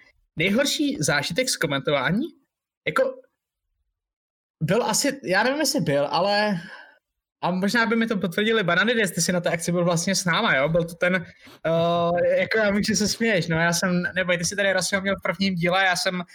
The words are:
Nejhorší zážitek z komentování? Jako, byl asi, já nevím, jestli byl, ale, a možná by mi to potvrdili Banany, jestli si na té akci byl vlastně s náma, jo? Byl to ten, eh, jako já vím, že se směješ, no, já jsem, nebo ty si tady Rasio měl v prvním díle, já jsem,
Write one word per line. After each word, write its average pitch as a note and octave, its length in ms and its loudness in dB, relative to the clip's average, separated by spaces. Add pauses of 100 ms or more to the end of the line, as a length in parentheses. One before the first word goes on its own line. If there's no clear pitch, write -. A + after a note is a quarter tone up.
(360)
Nejhorší C4 640 0
zážitek D#3+ 480 0
z - 80 -2
komentování? D3 720 0 (600)
Jako, B3 340 -2 (1400)
byl G3 220 2
asi, C4 400 -2
já F#3+ 180 2
nevím, C4+ 180 0
jestli D4+ 200 0
byl, C#3+ 300 0
ale, G3+ 500 0 (840)
a D#3 80 0
možná G3+ 360 2
by A3+ 100 0
mi A3+ 100 2
to A3+ 100 -2
potvrdili G#3 480 0
Banany, F3+ 280 2
jestli G#3 300 0
si F#3 100 0
na F3 80 0
té E3+ 100 0
akci E3+ 220 -2
byl E3+ 120 2
vlastně F3 300 0
s - 100 -2
náma, F3 300 2
jo? C#3 140 2
Byl E3 160 2
to E3 100 -12
ten, F3+ 200 0 (520)
eh, E3+ 760 2
jako F#3+ 180 -2
já G#3 120 2
vím, G3+ 120 2
že G#3+ 140 0
se G#3 120 0
směješ, G3+ 400 0
no, E3 80 0
já E3+ 160 2
jsem, F3+ 300 0 (120)
nebo F3+ 220 0
ty E3+ 80 -4
si F#3+ 120 -4
tady G3 160 2
Rasio F#3 280 -2
měl G3 160 -2
v - 60 -12
prvním F#3+ 320 -2
díle, F3 300 0
já F3+ 120 2
jsem, F3+ 260 -4 (120)